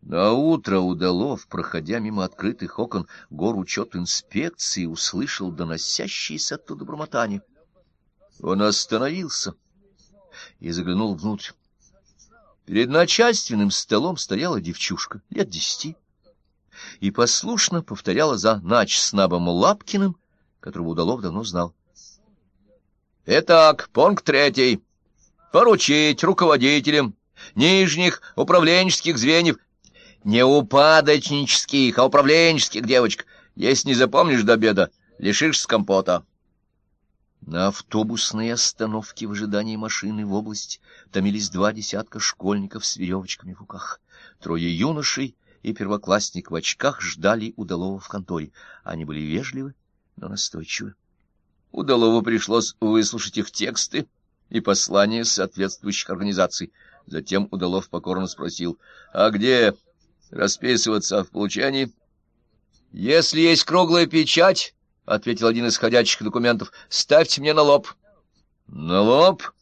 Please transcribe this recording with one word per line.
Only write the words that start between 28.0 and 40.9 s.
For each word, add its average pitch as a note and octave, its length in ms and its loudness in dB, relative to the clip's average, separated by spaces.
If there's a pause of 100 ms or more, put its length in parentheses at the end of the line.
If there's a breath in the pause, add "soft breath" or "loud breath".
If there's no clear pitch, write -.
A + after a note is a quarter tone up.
управленческих E3+ 840 2
звеньев». D#3+ 380 2 (680 soft breath)
«Не A2+ 220 4
упадочнических, C#3+ 1500 4
а B2 80 6
управленческих, C#3+ 800 4
девочка. A#2 400 2 (300 soft breath)
Если C3 320 0
не C3+ 80 2
запомнишь B2+ 480 4
до A2+ 100 6
обеда, G#2 380 2 (260)
лишишься C#3 500 -2
компота». F#2+ 560 0 (1160)
На F2 280 -2
автобусной A2 840 -4
остановке A2 720 -4
в G#2 60 -8
ожидании G#2 460 -4
машины G#2+ 500 -6
в G2 60 -4
область G#2+ 460 -8 (320 soft breath)